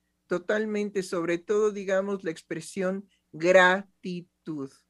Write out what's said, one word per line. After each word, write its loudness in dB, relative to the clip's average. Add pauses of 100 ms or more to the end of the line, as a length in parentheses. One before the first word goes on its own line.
(260)
totalmente, -2
sobre -4
todo, 0
digamos, -2
la -4
expresión -6 (240)
gratitud. 2 (200)